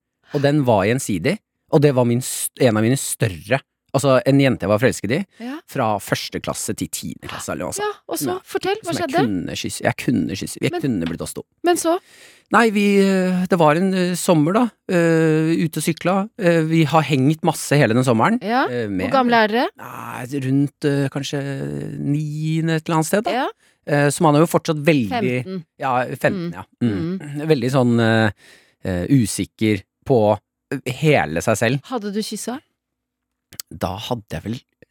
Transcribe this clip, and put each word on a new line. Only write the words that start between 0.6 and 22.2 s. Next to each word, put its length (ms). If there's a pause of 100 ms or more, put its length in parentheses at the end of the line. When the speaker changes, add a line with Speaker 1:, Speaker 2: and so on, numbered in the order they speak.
Speaker 1:
var 200
gjensidig, 520 (340)
og 100
det 120
var 120
min 160
st-, 400
en 160
av 40
mine 160
større, 600 (340)
altså 300
en 160
jente 220
jeg 80
var 100
forelsket 320
i, 140 (140)
Speaker 2:
Ja. 160 (120)
Speaker 1:
fra 320
første 400
klasse 360
til 120
tiende 400
klasse 240
eller 140
noe 80
sånt. 120
Speaker 2:
Ja, 80 (140)
og 100
så, 60
Speaker 1:
Som 120
jeg, 100
Speaker 2:
fortell, 380
hva 100
Speaker 1:
som 80
jeg 80
Speaker 2:
skjedde? 160
Speaker 1:
kunne 320
kysse, 260
jeg 140
kunne 400
kysse, 240
vi 100
Speaker 2:
Men 100
Speaker 1:
kunne 240
blitt 160
oss 120
to. 100 (200)
Speaker 2:
Men 120
så? 240 (520)
Speaker 1:
Nei, 200
vi, 120 (180)
ø, 460
det 120
var 160
en, 180
ø, 220
sommer 380
da, 100 (260)
ø, 100 (680)
ute 120
og 80
sykla, 300 (240)
ø, 140 (120)
vi 180
har 180
hengt 420
masse 340
hele 160
den 100
sommeren. 380
Speaker 2:
Ja, 260
Speaker 1:
Ø, 220
med 160
Speaker 2:
hvor 60
gamle 320
er 40
dere? 200 (100)
Speaker 1:
Nei, 680
rundt, 400
ø, 80 (160)
kanskje 320 (560)
niende 800